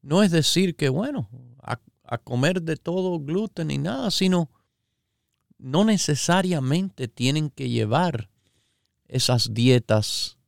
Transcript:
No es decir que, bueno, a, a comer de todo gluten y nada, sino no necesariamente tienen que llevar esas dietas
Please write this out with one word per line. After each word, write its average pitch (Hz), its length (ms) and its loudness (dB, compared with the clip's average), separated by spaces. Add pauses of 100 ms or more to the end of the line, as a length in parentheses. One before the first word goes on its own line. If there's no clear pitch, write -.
No 151 200 4
es 202 80 4
decir 170 460 0
que, 147 120 0
bueno, 165 400 -4 (340)
a, - 180 -8 (240)
a 117 140 -8
comer 151 440 -2
de 160 140 -4
todo 180 420 -4
gluten 160 540 -4
y 139 60 -2
nada, 208 340 -4
sino 180 360 2 (1080)
no 139 260 0
necesariamente 170 1200 0
tienen 143 420 0
que 135 180 -8
llevar 117 640 0 (760)
esas 123 440 0
dietas 117 960 2